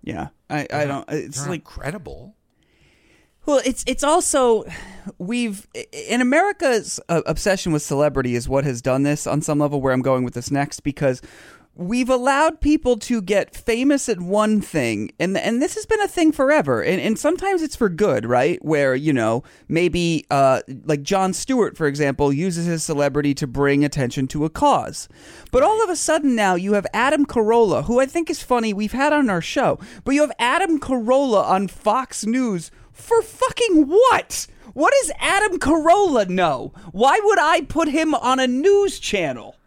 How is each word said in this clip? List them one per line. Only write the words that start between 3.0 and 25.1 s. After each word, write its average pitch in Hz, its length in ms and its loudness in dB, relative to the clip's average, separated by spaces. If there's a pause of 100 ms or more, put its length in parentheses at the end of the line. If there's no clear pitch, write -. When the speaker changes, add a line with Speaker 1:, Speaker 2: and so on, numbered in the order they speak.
Speaker 1:
Well, 277 180 2
it's, 247 240 -4
it's 262 160 -2
also, 277 640 2 (540)
we've, 214 480 -6 (260)
in 208 260 -4
America's, 285 880 0
uh, 165 180 0
obsession 185 460 -2
with 151 100 0
celebrity 135 540 0
is 120 140 -4
what 135 160 0
has 123 160 -4
done 131 220 0
this 147 220 0
on 147 160 -2
some 151 180 -2
level, 147 200 0
where 131 140 0
I'm 127 80 0
going 127 240 0
with 123 80 -8
this - 180 -8
next, 143 300 -4
because 135 400 -2 (520)
we've 233 360 -4
allowed 277 500 2
people 285 380 2
to 226 240 -2
get 190 340 -2
famous 262 540 0
at 190 100 -2
one 208 400 0
thing, 117 580 -4
and, 185 200 -2
and 233 240 -2
this 359 140 -2
has 440 100 -10
been 427 160 0
a 392 80 -2
thing 320 240 2
forever, 175 500 2
and, - 160 0
and 208 180 -2
sometimes 359 440 0
it's 311 160 -6
for 226 100 2
good, 156 380 0
right? 123 400 2
Where, 143 280 2
you 147 200 0
know, 113 300 0 (260)
maybe, 170 600 0
uh, 135 300 4 (240)
like, 147 200 -2
Jon 190 280 0
Stewart, 233 460 -2
for 160 100 0
example, 143 460 0
uses 170 320 -2
his 165 180 -4
celebrity 143 520 0
to 143 120 -6
bring 143 380 2
attention 135 420 -2
to 147 160 -4
a 160 60 -2
cause. - 580 0 (460)